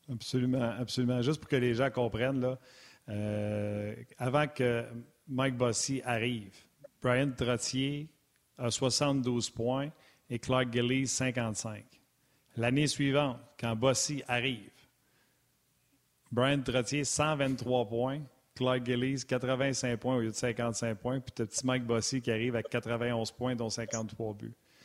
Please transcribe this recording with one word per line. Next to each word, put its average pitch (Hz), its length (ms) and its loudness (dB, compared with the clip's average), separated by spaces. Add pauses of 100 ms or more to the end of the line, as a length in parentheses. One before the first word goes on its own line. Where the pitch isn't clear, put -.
(120)
Absolument, 123 680 0
absolument. 123 440 0
Juste 147 180 0
pour - 80 -18
que 143 80 2
les 123 160 2
gens 131 180 2
comprennent, 123 520 0
là, 127 160 -2 (500)
euh, 104 840 -4 (240)
avant 131 280 2
que 120 380 0 (440)
Mike 131 280 0
Bossy 123 480 0
arrive, 113 500 -2 (480)
Brian 127 320 4
Trottier 135 720 0 (500)
a 120 120 0
soixante-douze 127 760 2
points 127 400 -2 (400)
et 117 100 -4
Clark 127 320 2
Gillies, 123 360 2
cinquante-cinq. 113 800 -2 (720)
L'année 127 280 4
suivante, 139 520 2 (200)
quand 117 160 0
Bossy 131 540 2
arrive, 120 400 -2 (1600)
Brian 135 300 4
Trottier, 131 440 0
cent 151 320 0
vingt-trois 123 500 0
points, 127 340 -2 (340)
Clark 127 300 2
Gillies, 127 420 0
quatre-vingt-cinq 127 720 0
points 127 180 0
au 123 40 2
lieu 110 100 0
de 107 60 -8
cinquante-cinq 117 600 0
points, 131 220 -2
puis - 140 -14
t'as 117 100 0
petit 127 220 -4
Mike 127 180 2
Bossy 117 360 2
qui 120 100 -2
arrive 117 240 0
avec 113 140 -2
quatre-vingt-onze 117 640 -2
points, 123 240 -4
dont 113 120 -4
cinquante-trois 110 680 -6
buts. 113 200 -12 (300)